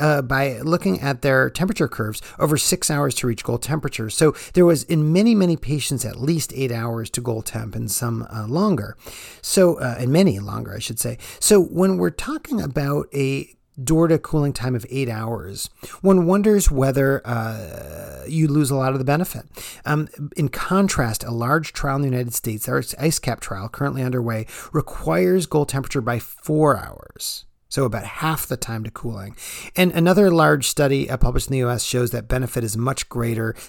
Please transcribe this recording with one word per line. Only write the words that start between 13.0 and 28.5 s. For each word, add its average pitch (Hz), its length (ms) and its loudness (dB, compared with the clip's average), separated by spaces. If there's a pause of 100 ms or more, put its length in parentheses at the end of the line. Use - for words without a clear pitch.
a 139 400 -2 (280)
Dorda 160 380 4
cooling 143 320 0
time 127 220 -4
of 110 160 -4
eight 131 180 -2
hours, 110 600 -6 (320)
one 185 240 6
wonders 202 440 4
whether, 135 560 2
uh, 87 1040 -8
you 156 180 2
lose 143 240 2
a 139 60 0
lot 131 160 0
of 135 60 0
the 131 80 -2
benefit. 143 380 0 (420)
Um, 151 220 0 (280)
in 143 140 0
contrast, 175 720 0
a 120 60 -6
large 127 420 0
trial 139 240 -2
in 143 60 0
the 139 60 0
United 123 260 -2
States, 107 340 -6
our 131 140 0 (160)
ice 156 200 0
cap - 220 -6
trial 101 300 -8
currently 139 320 -4
underway, 117 440 -2 (280)
requires 175 720 0
goal 151 180 2
temperature 135 380 -4
by 120 160 0
four 151 580 0
hours. - 720 -12 (260)
So 139 120 0
about 113 180 -2
half - 460 -6
the 127 80 -4